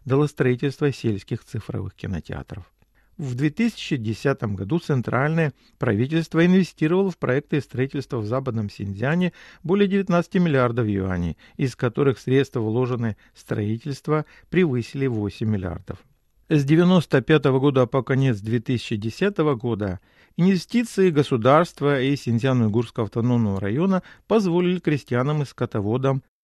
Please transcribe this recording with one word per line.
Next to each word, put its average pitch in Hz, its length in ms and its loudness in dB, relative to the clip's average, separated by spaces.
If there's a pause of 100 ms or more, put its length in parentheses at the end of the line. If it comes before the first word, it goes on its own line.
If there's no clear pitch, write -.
дало 139 200 2
строительство 139 680 -2
сельских 110 500 -4
цифровых 101 520 -10
кинотеатров. - 680 -10 (540)
В 131 180 -8
две 147 140 0
тысячи 214 480 -4
десятом 110 580 -2
году 101 240 -2
центральное 143 720 0 (280)
правительство 147 640 0
инвестировало 180 640 2
в - 60 -10
проекты 139 420 -2
строительства 131 600 -6
в 104 60 -4
Западном 113 440 -4
Синьцзяне 123 640 -2 (300)
более 196 260 2
девятнадцати 185 480 0
миллиардов 123 500 2
юаней, 92 480 -2 (220)
из 131 180 -2
которых 135 440 0
средства, 127 420 0
вложенные 117 560 -2 (160)
в - 80 -20
строительство, 131 840 -4 (240)
превысили 139 580 0
восемь 107 420 -4
миллиардов. 92 480 -6 (500)
С 147 160 2
девяносто 160 560 4
пятого 135 400 2
года 131 260 2
по 131 160 -2
конец 131 380 0
две 110 220 -2
тысячи 120 340 -4
десятого 151 600 -2
года 104 440 -4 (380)
инвестиции 190 720 2
государства 139 920 2
и 139 120 0
Синьцзяно-Уйгурского 117 920 0
автономного 113 560 0
района 160 440 -2 (220)
позволили 180 540 2
крестьянам 147 600 -2
и 135 40 -2
скотоводам 123 800 -2 (200)